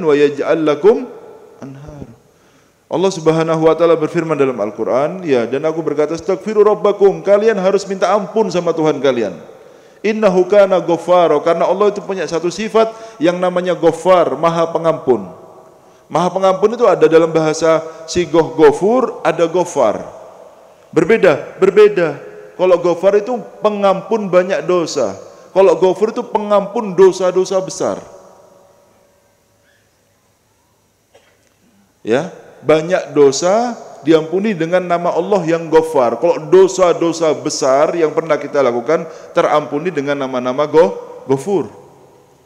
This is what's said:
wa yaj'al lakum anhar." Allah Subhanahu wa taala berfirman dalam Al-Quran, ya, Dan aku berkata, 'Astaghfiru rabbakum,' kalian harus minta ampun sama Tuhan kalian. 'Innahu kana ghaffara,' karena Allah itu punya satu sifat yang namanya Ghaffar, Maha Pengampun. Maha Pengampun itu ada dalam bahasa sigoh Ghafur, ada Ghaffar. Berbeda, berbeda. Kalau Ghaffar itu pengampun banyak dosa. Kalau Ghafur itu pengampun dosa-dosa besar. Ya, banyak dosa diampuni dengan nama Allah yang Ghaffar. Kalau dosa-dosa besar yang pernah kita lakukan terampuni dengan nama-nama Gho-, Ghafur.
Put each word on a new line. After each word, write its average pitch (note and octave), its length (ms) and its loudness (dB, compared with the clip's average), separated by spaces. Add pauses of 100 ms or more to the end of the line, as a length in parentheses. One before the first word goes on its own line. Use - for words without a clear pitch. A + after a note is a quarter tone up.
wa D#3 80 2
yaj'al C#3+ 480 0
lakum F#3+ 480 2 (560)
anhar." C#3 400 -18 (880)
Allah F#3 260 -2
Subhanahu D#3+ 480 0
wa D#3+ 80 6
taala E3 240 4
berfirman D#3 400 -2
dalam C3 240 0
Al-Quran, A2+ 640 -2
ya, B2 240 0
Dan C3+ 160 -4
aku D#3+ 160 -2
berkata, D3+ 320 -2
'Astaghfiru F#3+ 560 -4
rabbakum,' G3 560 2
kalian G#3 320 2
harus F#3+ 320 0
minta F#3+ 240 -2
ampun G3+ 400 -2
sama E3+ 240 -2
Tuhan D#3 240 0
kalian. A#2 400 -2 (640)
'Innahu G3+ 400 2
kana F#3+ 400 4
ghaffara,' E3+ 560 2
karena E3+ 240 0
Allah F#3+ 240 0
itu G3 160 -6
punya F#3 240 -8
satu E3 240 -4
sifat A3 400 -2 (240)
yang F3 240 0
namanya F3+ 320 -2
Ghaffar, D#3+ 640 2
Maha E3 320 0
Pengampun. D3 640 -2 (800)
Maha E3 200 0
Pengampun F#3+ 460 0
itu A#3 80 0
ada D#3 240 4
dalam D#3+ 240 4
bahasa D#3+ 500 0 (220)
sigoh D#3+ 500 -2
Ghafur, E3 680 2
ada E3 240 0
Ghaffar. B2 560 -2 (880)
Berbeda, E3+ 680 2
berbeda. F3+ 640 4 (340)
Kalau F3+ 240 2
Ghaffar F3 400 2
itu A#3+ 160 -4 (300)
pengampun G3+ 680 -2
banyak F3+ 320 0
dosa. D3 560 -2 (320)
Kalau F#3 240 4
Ghafur F#3 400 0
itu A#3+ 80 -6
pengampun G#3 720 -4
dosa-dosa F#3 640 2
besar. D#3 400 -6 (4000)
Ya, C#3+ 260 -2 (300)
banyak D#3 560 -2
dosa F3 580 2 (300)
diampuni D#3+ 480 0
dengan F3 320 -2
nama F3 260 -2
Allah F#3 380 -2
yang E3 240 -4
Ghaffar. C3+ 480 2
Kalau E3+ 160 0 (160)
dosa-dosa E3+ 800 2
besar C#3+ 640 0
yang D#3 160 0
pernah D#3 240 -2
kita C#3+ 240 -4
lakukan C3 480 0 (240)
terampuni D3+ 560 -2
dengan C#3+ 320 -4
nama-nama C3 480 -4
Gho-, E3 560 0
Ghafur. C3+ 600 -4 (600)